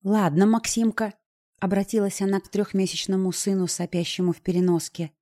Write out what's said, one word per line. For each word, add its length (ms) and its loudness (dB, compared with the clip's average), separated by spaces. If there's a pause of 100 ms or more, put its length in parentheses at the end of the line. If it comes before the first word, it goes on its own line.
«Ладно, 460 4
Максимка», 640 0 (460)
обратилась 600 0
она 200 0
к 100 -12
трехмесячному 800 -2
сыну, 360 -2
сопящему 680 -2
в 80 -8
переноске. 720 0 (100)